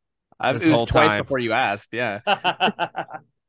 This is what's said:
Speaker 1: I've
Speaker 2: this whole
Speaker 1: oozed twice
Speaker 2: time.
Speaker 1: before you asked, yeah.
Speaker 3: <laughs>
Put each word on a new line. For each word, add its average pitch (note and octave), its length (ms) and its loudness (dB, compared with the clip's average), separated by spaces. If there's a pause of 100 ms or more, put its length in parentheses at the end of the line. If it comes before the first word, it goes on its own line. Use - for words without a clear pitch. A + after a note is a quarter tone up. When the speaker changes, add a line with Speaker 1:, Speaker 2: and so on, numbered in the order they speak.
(380)
Speaker 1:
I've C3 220 -2
Speaker 2:
this - 80 -2
whole B2 140 6
Speaker 1:
oozed A2+ 60 -2
twice - 240 4
Speaker 2:
time. G#2 100 0
Speaker 1:
before C3+ 160 -4
you A#2 140 -2
asked, A2 420 -2
yeah. A2 320 -4
Speaker 3:
<laughs> F3 800 -2 (420)